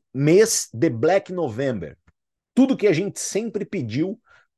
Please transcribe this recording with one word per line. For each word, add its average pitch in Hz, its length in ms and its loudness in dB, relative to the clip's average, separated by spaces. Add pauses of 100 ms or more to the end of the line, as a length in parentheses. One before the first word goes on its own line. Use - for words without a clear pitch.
(120)
mês 170 640 4
de 127 160 0
Black 160 420 0
November. 123 640 -6 (580)
Tudo 262 220 4
que 202 100 -2
a 202 60 6
gente 180 280 -2
sempre 208 440 -6
pediu 147 560 -4 (380)